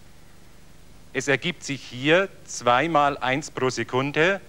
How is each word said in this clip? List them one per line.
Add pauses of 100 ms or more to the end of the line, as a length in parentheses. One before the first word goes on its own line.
(1160)
Es
ergibt
sich
hier (180)
zwei
mal
eins
pro
Sekunde,